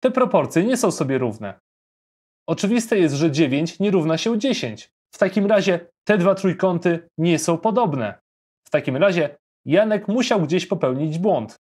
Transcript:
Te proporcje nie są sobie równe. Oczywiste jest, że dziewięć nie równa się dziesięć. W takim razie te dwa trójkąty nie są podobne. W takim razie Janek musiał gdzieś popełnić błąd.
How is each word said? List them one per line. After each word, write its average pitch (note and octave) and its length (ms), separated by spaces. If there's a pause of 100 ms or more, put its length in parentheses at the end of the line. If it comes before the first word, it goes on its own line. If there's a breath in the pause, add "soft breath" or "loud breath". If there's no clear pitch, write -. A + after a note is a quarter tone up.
Te B3+ 80
proporcje F3+ 520
nie A#3+ 140
są G#3+ 140
sobie C3+ 260
równe. G#2+ 420 (880)
Oczywiste A3 500
jest, D#3 180
że D#3 160
dziewięć C#3 480
nie G3 120
równa D#3+ 260
się A3+ 220
dziesięć. G3+ 500 (240)
W - 40
takim G3 280
razie F#3+ 460 (160)
te G#3 100
dwa F#3 180
trójkąty F3+ 840
nie D#3+ 220
są E3 180
podobne. E3 640 (460)
W - 20
takim C#3 280
razie E3+ 400 (280)
Janek G#3 420
musiał A3+ 340
gdzieś E3+ 240
popełnić D3+ 540
błąd. D#3+ 360 (120)